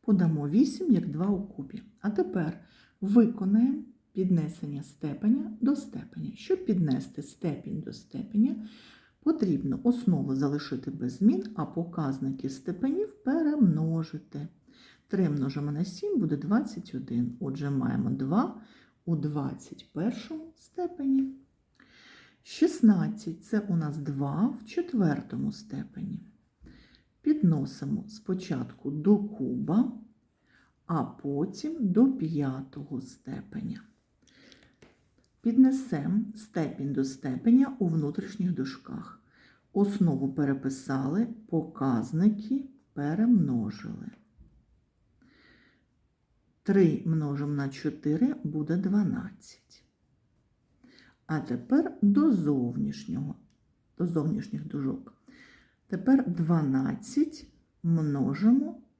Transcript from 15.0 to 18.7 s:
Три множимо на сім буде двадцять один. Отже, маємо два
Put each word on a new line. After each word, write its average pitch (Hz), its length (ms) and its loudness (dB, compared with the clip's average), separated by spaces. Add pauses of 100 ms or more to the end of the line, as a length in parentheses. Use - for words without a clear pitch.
Три 190 220 0
множимо 143 420 -2
на 156 140 -2
сім 403 340 -2
буде 151 180 0
двадцять 160 580 -2
один. 123 440 -4
Отже, 143 300 -6
маємо 123 400 0
два 139 520 0 (440)